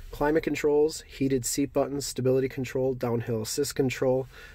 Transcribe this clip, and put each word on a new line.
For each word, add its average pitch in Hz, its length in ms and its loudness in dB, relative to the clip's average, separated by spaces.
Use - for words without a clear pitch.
climate 151 320 2
controls, 147 640 2
heated 135 380 0
seat - 280 -2
buttons, 135 340 0
stability 131 420 2
control, 131 460 -2
downhill 117 480 -2
assist 135 320 -2
control, 131 520 2